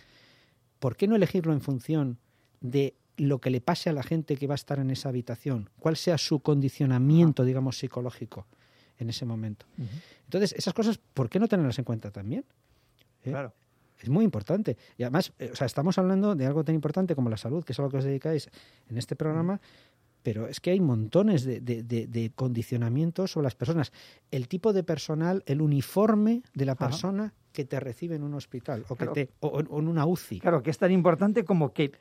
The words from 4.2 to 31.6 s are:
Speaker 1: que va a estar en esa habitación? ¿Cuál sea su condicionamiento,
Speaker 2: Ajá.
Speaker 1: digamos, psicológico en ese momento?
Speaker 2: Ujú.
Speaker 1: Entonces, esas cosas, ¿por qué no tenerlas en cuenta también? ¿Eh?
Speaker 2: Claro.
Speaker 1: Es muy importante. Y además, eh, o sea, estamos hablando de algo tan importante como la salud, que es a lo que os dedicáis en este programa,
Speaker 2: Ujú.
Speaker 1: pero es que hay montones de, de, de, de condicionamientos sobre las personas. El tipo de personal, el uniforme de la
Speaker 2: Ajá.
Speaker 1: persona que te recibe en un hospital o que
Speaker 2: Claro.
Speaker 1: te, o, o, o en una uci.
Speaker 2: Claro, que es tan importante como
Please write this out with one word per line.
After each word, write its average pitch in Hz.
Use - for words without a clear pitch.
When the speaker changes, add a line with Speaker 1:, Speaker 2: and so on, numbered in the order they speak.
Speaker 1:
que 139
va 139
a -
estar 139
en 135
esa 131
habitación? 120
¿Cuál 160
sea 170
su 147
condicionamiento, 139
Speaker 2:
Ajá. 123
Speaker 1:
digamos, 131
psicológico 123
en 117
ese 117
momento? 110
Speaker 2:
Ujú. 131
Speaker 1:
Entonces, 190
esas -
cosas, 226
¿por 127
qué -
no 220
tenerlas 160
en 123
cuenta 110
también? 113
¿Eh? 127
Speaker 2:
Claro. 135
Speaker 1:
Es -
muy 170
importante. 165
Y 120
además, 127
eh, -
o -
sea, 135
estamos 151
hablando 190
de 135
algo 147
tan 156
importante 160
como 127
la 110
salud, 131
que 127
es -
a -
lo 139
que 135
os 135
dedicáis 139
en 113
este 135
programa, 165
Speaker 2:
Ujú. 202
Speaker 1:
pero 113
es -
que 175
hay 190
montones 147
de, 127
de, 120
de, 113
de 117
condicionamientos 127
sobre 156
las 127
personas. 160
El 127
tipo 190
de 190
personal, 165
el 143
uniforme 208
de 139
la 135
Speaker 2:
Ajá. 127
Speaker 1:
persona 196
que 147
te 135
recibe 135
en 147
un 147
hospital 123
o 127
que -
Speaker 2:
Claro. 165
Speaker 1:
te, 143
o, -
o, 139
o 151
en 156
una 165
uci. 180
Speaker 2:
Claro, 170
que 117
es 156
tan 185
importante 190
como 160